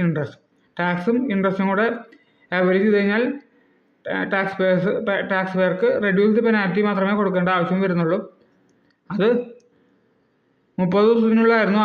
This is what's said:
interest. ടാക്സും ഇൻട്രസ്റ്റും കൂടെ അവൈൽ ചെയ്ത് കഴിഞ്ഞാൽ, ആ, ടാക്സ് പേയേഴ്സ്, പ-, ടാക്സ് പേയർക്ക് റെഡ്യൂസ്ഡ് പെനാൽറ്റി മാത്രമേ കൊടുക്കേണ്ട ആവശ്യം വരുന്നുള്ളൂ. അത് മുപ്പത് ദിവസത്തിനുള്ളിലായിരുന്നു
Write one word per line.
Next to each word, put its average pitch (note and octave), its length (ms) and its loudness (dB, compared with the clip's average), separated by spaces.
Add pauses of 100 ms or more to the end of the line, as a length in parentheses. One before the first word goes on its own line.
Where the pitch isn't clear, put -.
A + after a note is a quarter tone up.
interest. D3+ 300 -2 (460)
ടാക്സും F3 380 -2 (160)
ഇൻട്രസ്റ്റും F#3+ 380 0
കൂടെ G#3 140 0 (760)
അവൈൽ F#3 240 2
ചെയ്ത് G#3+ 120 2
കഴിഞ്ഞാൽ, G3+ 280 0 (920)
ആ, - 20 -4 (160)
ടാക്സ് G3 300 -2
പേയേഴ്സ്, F#3 320 0 (160)
പ-, G3 100 -2 (140)
ടാക്സ് F#3+ 260 -4
പേയർക്ക് F#3 300 0 (160)
റെഡ്യൂസ്ഡ് G#3 420 2
പെനാൽറ്റി G3+ 400 0
മാത്രമേ G3 320 0
കൊടുക്കേണ്ട F#3 380 0
ആവശ്യം F3+ 280 0
വരുന്നുള്ളൂ. F3 340 0 (920)
അത് F#3+ 140 0 (1500)
മുപ്പത് G3 300 2
ദിവസത്തിനുള്ളിലായിരുന്നു A3+ 720 2